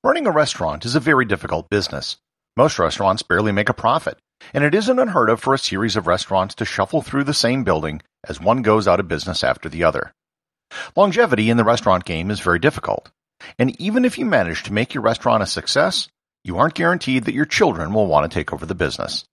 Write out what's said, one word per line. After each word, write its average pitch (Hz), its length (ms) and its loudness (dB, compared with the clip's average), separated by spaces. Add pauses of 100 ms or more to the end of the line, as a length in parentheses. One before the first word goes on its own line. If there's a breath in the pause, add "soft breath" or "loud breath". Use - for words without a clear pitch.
Running 285 220 2
a 180 40 2
restaurant 110 520 -2
is 120 120 -4
a 156 40 4
very 131 240 4
difficult 87 460 -4
business. 90 480 -4 (400)
Most - 200 4
restaurants 95 460 0
barely 101 300 0
make 104 160 0
a 110 40 0
profit, - 440 -2 (360 loud breath)
and 139 80 -2
it 147 140 2
isn't 240 240 2
unheard 170 300 2
of 113 100 2
for 135 140 0
a 135 40 2
series 101 380 -2
of 87 120 0
restaurants 92 480 0
to 110 100 -4
shuffle 104 360 -2
through 139 220 -4
the 143 100 -2
same 127 300 0
building 78 380 -2 (260)
as - 100 -10
one 113 260 0
goes 107 220 4
out 92 140 4
of 92 80 -4
business 80 380 -4
after 65 240 -4
the 82 160 -2
other. 76 260 0 (840 loud breath)
Longevity 170 520 4
in 117 60 4
the 117 80 4
restaurant 104 400 2
game 87 280 -4
is 101 100 -4
very 85 180 2
difficult, - 520 -2 (460 loud breath)
and 127 220 0
even 214 240 0
if 247 140 0
you - 80 -2
manage 98 380 0
to 104 100 -8
make 110 200 -2
your 117 100 -6
restaurant 110 380 2
a 95 40 0
success, - 640 -2 (340)
you 87 140 -6
aren't 151 160 2
guaranteed 165 500 0
that 123 100 -2
your 147 120 0
children 98 480 0
will 107 140 2
want 76 220 2
to - 60 -10
take 76 160 -4
over 82 140 -8
the 87 100 -6
business. - 580 -4